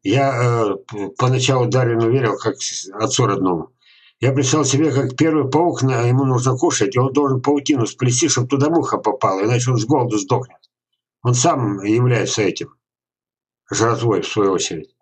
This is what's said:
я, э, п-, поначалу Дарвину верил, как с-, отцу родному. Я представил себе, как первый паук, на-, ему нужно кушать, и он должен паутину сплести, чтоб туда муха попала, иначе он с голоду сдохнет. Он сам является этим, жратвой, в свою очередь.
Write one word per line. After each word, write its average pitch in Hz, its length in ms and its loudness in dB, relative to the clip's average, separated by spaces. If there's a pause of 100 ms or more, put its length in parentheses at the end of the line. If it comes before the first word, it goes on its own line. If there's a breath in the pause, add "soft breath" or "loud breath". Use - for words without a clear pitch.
я, 131 320 0
э, 117 400 0
п-, 101 420 -10
поначалу 127 500 0
Дарвину 117 440 2
верил, 123 260 0
как - 240 -4
с-, - 320 -10
отцу 110 340 0
родному. 92 440 -2 (480 soft breath)
Я 127 140 0
представил 143 320 0
себе, 143 260 2
как 131 260 -2
первый 156 320 2
паук, 147 360 0
на-, 120 240 2
ему 131 160 2
нужно 127 320 0
кушать, 123 400 0
и - 20 2
он 131 140 0
должен 135 280 2
паутину 139 460 0
сплести, 123 420 0
чтоб 123 220 -2
туда 143 180 2
муха 156 300 0
попала, 101 460 -2
иначе 120 260 0
он 120 80 2
с 107 80 -2
голоду 117 320 0
сдохнет. 101 400 -4 (640)
Он 123 120 2
сам 123 500 0
является 110 580 0
этим, 87 320 -4 (960)
жратвой, 110 520 0
в - 60 -8
свою 98 220 2
очередь. 85 520 -4